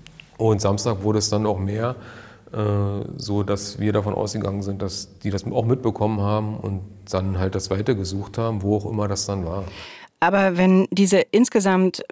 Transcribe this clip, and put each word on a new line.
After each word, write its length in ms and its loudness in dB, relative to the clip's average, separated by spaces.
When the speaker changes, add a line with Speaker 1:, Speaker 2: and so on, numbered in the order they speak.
Speaker 1:
Und 220 4
Samstag 420 0
wurde 160 2
es 100 0
dann 180 0
auch 120 0
mehr, 380 -4
äh, 60 -6
so 260 -2
dass 360 -4
wir 140 0
davon 220 0
ausgegangen 480 -4
sind, 200 -6
dass 380 -10
die 100 -4
das 140 -4
auch 220 -2
mitbekommen 540 0
haben 360 0
und 240 -6
dann 280 -2
halt 160 0
das 160 -4
Weite 260 0
gesucht 420 -6
haben, 240 -2
wo 140 2
auch 100 -4
immer 200 -2
das 200 -4
dann 180 -4
war. 200 -6
Speaker 2:
Aber 360 4
wenn 320 6
diese 280 6
insgesamt 920 4